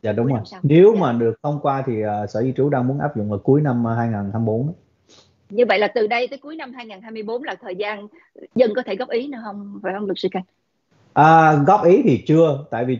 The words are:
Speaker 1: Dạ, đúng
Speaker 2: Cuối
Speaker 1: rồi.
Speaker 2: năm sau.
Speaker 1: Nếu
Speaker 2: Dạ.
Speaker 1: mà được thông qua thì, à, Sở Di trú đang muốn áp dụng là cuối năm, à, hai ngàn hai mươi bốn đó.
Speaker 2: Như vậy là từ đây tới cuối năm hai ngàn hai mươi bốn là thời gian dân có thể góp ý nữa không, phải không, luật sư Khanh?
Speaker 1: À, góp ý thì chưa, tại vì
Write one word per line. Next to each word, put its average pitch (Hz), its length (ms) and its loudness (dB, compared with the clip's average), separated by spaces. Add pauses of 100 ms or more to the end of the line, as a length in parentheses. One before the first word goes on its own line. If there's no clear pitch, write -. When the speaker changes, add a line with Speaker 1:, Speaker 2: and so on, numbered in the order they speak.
Speaker 1:
Dạ, 107 100 -2
đúng 117 140 0
Speaker 2:
Cuối 135 60 0
Speaker 1:
rồi. 123 60 0
Speaker 2:
năm 107 80 -8
sau. - 160 -18
Speaker 1:
Nếu 175 320 6
Speaker 2:
Dạ. 196 60 0
Speaker 1:
mà 131 120 0
được 117 300 0
thông 147 200 -4
qua 135 240 -2
thì, 110 160 -4
à, 104 240 -4
Sở 110 160 -4
Di 131 140 -2
trú 135 120 0
đang 127 200 0
muốn 139 120 -4
áp 147 160 -4
dụng 104 160 -4
là 101 120 -4
cuối 139 160 4
năm, 120 260 0
à, 113 80 -2
hai 117 140 -2
ngàn 101 240 -4
hai 113 80 -4
mươi 113 60 0
bốn 113 200 -2
đó. 165 60 -6 (800)
Speaker 2:
Như 226 180 2
vậy 196 100 2
là 208 100 0
từ 214 180 0
đây 240 220 -2
tới 269 100 -12
cuối 302 180 -16
năm 269 160 -14
hai 240 140 -18
ngàn 196 160 -18
hai 226 80 -20
mươi 220 120 -12
bốn 226 200 -8
là 247 200 -10
thời 185 140 -12
gian 208 300 -8 (480)
dân 226 220 2
có 254 60 -4
thể 202 140 -8
góp 247 120 -8
ý 247 200 -4
nữa 262 160 -12
không, 202 380 -14
phải 180 140 -6
không, 208 100 -8
luật 185 120 -6
sư 185 140 -4
Khanh? 185 100 -6 (720)
Speaker 1:
À, 160 420 6 (120)
góp 196 180 4
ý 196 200 6
thì 131 220 2
chưa, 151 440 2
tại 120 140 -4
vì 127 160 -2